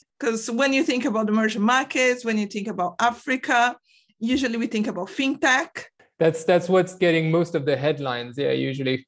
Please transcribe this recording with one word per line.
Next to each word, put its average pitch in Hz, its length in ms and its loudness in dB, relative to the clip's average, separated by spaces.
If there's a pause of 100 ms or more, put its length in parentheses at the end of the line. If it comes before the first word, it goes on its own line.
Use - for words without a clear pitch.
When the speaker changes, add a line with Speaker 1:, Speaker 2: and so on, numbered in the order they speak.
(200)
Speaker 1:
'Cause 226 300 -2
when 269 240 0
you 269 100 2
think 254 220 -2
about 220 240 0
emerging 220 320 0
markets, 254 640 2
when 220 120 -2
you 208 100 -2
think 202 200 -8
about 180 320 -4
Africa, 247 800 0 (420)
usually 233 380 0
we 233 100 -2
think 220 200 -2
about 185 200 -6
fintech. 269 800 0 (320)
Speaker 2:
That's, 160 260 2
that's 175 240 2
what's 180 280 4
getting 160 360 2
most 165 240 2
of 143 100 -2
the 143 120 0
headlines, 131 600 -4
yeah, 139 140 0
usually, 131 560 -2